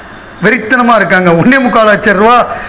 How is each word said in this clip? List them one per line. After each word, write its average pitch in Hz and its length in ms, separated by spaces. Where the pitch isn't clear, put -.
வெறித்தனமா 233 520
இருக்காங்க, 185 340
ஒண்ணே 175 280
முக்கால் 226 280
லட்சம் 208 300
ரூபா, 226 300